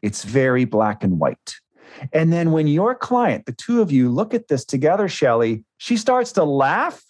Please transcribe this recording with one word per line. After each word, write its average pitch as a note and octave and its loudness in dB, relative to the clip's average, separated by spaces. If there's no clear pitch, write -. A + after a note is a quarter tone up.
It's G#2 -6
very B2+ 2
black G#2+ -2
and F2+ 0
white. - -4
And D#3+ 2
then E3+ 0
when D#3 0
your F3+ 2
client, A#3 -2
the - -10
two A#3+ -2
of G3 2
you, B2+ 4
look G#3 -2
at A#3 -4
this C3+ -2
together, E3+ 0
Shelley, A#2 0
she - -2
starts A#3+ 0
to F#3 2
laugh D3+ 0